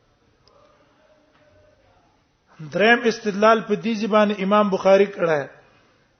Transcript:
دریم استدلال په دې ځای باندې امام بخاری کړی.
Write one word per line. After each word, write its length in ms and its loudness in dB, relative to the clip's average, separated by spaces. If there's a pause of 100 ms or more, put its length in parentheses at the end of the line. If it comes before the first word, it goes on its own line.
(2750)
دریم 320 2
استدلال 640 0
په 60 -2
دې 260 -4
ځای 140 -4
باندې 280 0
امام 280 0
بخاری 360 2
کړی. 360 -4 (760)